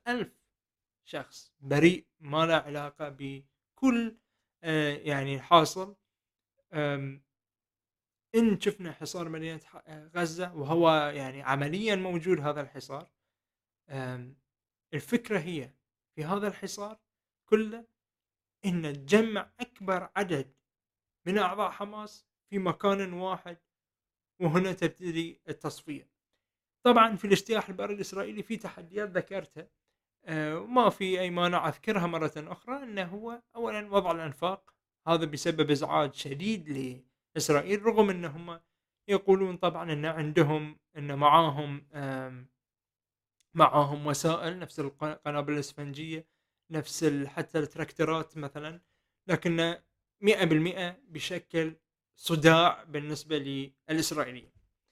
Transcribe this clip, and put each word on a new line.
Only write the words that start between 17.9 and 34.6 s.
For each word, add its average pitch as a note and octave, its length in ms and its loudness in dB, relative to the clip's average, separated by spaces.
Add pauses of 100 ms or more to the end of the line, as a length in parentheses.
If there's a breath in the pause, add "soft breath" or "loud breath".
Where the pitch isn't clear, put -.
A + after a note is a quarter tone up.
إن E3+ 280 0
تجمع G3+ 580 2 (100)
أكبر F#3+ 560 -4
عدد F3+ 380 -2 (720)
من F#3 120 0
أعضاء F#3+ 320 0
حماس G#3+ 560 -12 (240)
في G3+ 80 -4
مكان F#3+ 540 0
واحد، F3+ 440 -8 (840)
وهنا F3+ 320 2
تبتدي E3 760 -4
التصفية. D3+ 600 -12 (720)
طبعًا A3+ 340 6
في - 80 -8
الاجتياح G#3+ 440 2
البري G3+ 260 -6
الإسرائيلي G3 480 -8
في A3 140 -8
تحديات F#3 520 -10
ذكرتها، F3+ 600 -8 (560)
آه، D#3 340 -4
وما A3+ 320 2
في F#3 300 -2
أي F3+ 100 -2
مانع F3 380 0
أذكرها F3+ 380 -2
مرة D#3+ 300 -2
أخرى، F3+ 460 -10
إنه G#3 220 -8
هو A3 380 -12 (140)
أولًا G#3+ 360 -6
وضع F#3+ 180 4
الأنفاق، E3 640 -4 (320)